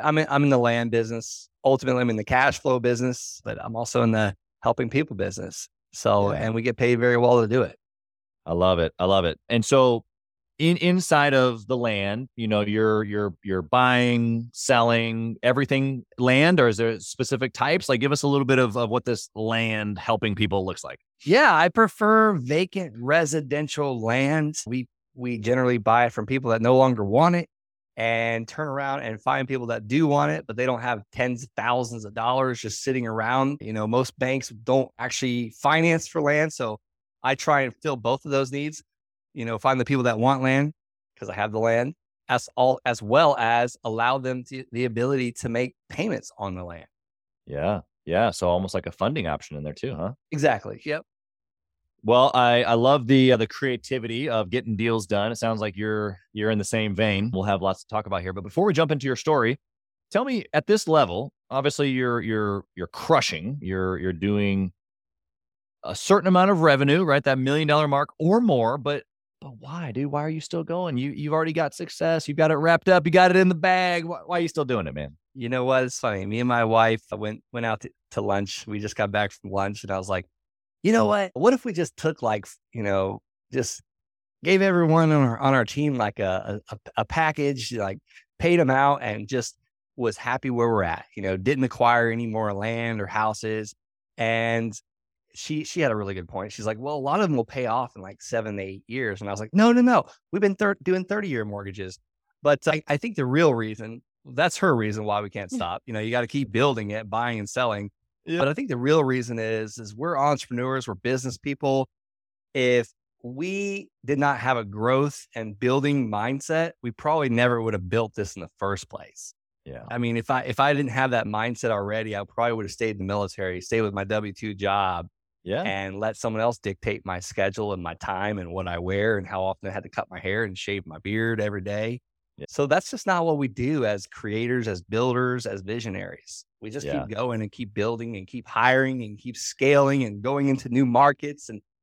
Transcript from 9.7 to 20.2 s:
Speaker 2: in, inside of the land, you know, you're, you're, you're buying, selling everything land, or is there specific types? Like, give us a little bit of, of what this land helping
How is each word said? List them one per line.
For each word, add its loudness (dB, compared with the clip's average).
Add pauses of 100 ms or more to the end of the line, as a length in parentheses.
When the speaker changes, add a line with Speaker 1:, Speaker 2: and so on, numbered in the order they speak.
Speaker 2:
in, 4
inside 4
of 4
the 0
land, -2
you -4
know, 2
you're, 2
you're, -2 (100)
you're -2
buying, 2
selling 2
everything 0 (100)
land, 6
or 6
is 0
there 0
specific -4
types? 0
Like, 2
give 2
us 0
a 0
little 2
bit 6
of, 4
of 0
what -2
this -4
land -2
helping -2